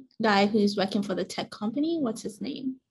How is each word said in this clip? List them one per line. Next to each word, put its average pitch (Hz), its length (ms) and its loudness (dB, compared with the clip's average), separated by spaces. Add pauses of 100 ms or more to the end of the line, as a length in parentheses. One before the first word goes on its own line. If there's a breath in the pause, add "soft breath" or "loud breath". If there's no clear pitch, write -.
(220)
guy 208 240 6
who's 202 320 4
working 196 240 0
for 190 140 -2
the 175 100 -2
tech - 240 -8
company. 285 500 -2
What's 220 220 -4
his - 200 -10
name? 262 340 -6 (160)